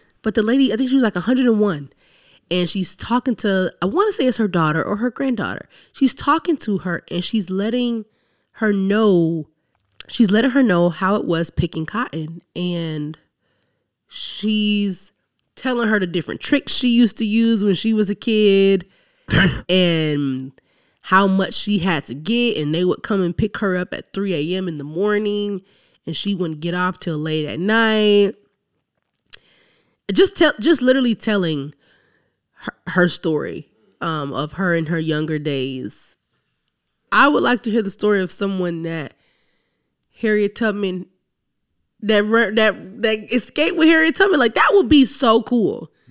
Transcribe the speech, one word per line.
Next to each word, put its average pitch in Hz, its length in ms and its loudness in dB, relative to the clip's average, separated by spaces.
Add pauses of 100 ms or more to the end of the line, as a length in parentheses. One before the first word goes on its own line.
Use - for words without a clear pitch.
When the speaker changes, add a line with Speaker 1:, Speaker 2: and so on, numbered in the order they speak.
(220)
Speaker 1:
But - 120 -2
the 214 80 2
lady, 262 300 2
I - 40 -2
think 254 140 -2
she 269 60 2
was, 254 80 4
like, 208 120 0
a 175 40 -4
hundred 247 260 2
and 220 140 4
one, 151 300 -2 (600)
and 175 180 0
she's 190 280 -4
talking 247 400 -2
to, 190 440 0
I 180 60 -2
wanna 370 260 0
say 269 140 0
it's 247 100 0
her 214 120 0
daughter 160 360 0
or 202 120 -4
her 233 140 -4
granddaughter. 202 580 -6 (240)
She's - 220 2
talking 320 440 0
to 202 200 -2
her, 180 320 -6
and 175 140 -4
she's 208 240 -2
letting 226 560 -2 (480)
her 214 200 0
know, 190 760 2 (600)
she's 208 220 2
letting 233 200 2
her 269 120 2
know 175 280 4
how 190 240 -2
it 214 100 -2
was 165 260 -2
picking 160 360 -4
cotton, 165 560 -8 (120)
and 160 640 -6 (880)
she's 208 1040 -2 (420)
telling 240 340 -2
her 214 100 2
the 190 80 -2
different 175 340 -6
tricks - 340 0
she 254 140 2
used 233 300 4
to 220 80 -2
use 226 380 2
when 196 100 2
she 220 200 0
was 208 160 2
a 208 40 -2
kid, 196 720 2 (420)
Speaker 2:
Damn. 170 400 4
Speaker 1:
and 151 840 0 (500)
how 196 240 2
much 190 280 0
she 208 240 -2
had 170 280 -2
to 117 80 -10
get, 233 440 -2
and 151 160 -2
they 180 100 0
would - 180 -2
come 196 200 -2
and 170 140 -2
pick 208 220 -4
her 190 180 -2
up 180 180 -8
at - 180 -12
three 196 220 -4
A 160 240 -4
M 190 100 -6
in 156 100 -6
the 143 60 -10
morning, 208 800 -2 (440)
and 160 100 -6
she 202 180 -4
wouldn't 160 260 -6
get 170 140 -6
off 180 240 -4
till 156 200 -6
late 156 280 -4
at 123 140 -6
night. 214 760 2 (1800)
Just 370 280 4
tell, 302 200 4
just 269 220 2
literally 254 340 2
telling 160 600 -2 (800)
her, - 200 -12 (160)
her 180 200 2
story, - 600 -4 (320)
um, 156 320 -4
of 147 200 -4
her 180 220 -2
in 160 120 0
her 165 120 -2
younger 156 400 -2
days. 135 800 -6 (960)
I 240 160 6
would 294 140 2
like 240 220 0
to 226 60 -4
hear 220 120 0
the 190 80 -4
story 208 320 0
of 180 100 -6
someone 180 500 -4
that 165 300 -8 (1120)
Harriet 208 320 0
Tubman, 196 520 -4 (920)
that 208 240 2
re-, 220 300 2
that, 196 480 0
that 220 320 -2
escaped 330 420 0
with 320 120 4
Harriet 320 280 4
Tubman. 381 240 4
Like, 226 140 2
that - 180 2
would 359 160 4
be 269 160 8
so 226 380 2
cool. 214 480 -2 (200)